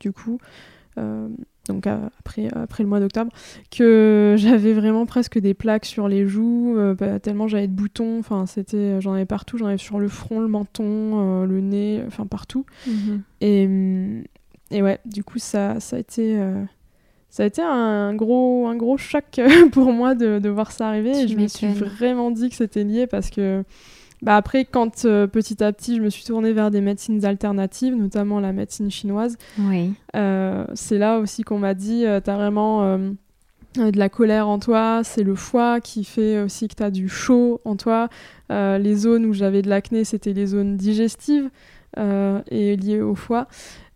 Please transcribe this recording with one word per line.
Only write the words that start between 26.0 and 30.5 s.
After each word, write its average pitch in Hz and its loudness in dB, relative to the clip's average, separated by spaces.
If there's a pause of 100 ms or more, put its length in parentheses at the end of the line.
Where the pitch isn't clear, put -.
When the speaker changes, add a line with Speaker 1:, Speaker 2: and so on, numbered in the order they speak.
Speaker 1:
me 214 2
suis - -12
tournée 226 -2
vers 214 2
des 202 0
médecines 202 -2
alternatives, 202 -2
notamment 208 -2
la 190 -2
médecine 202 -6
chinoise, 214 -4 (220)
Speaker 2:
Oui. 190 0 (220)
Speaker 1:
euh, 190 -2 (100)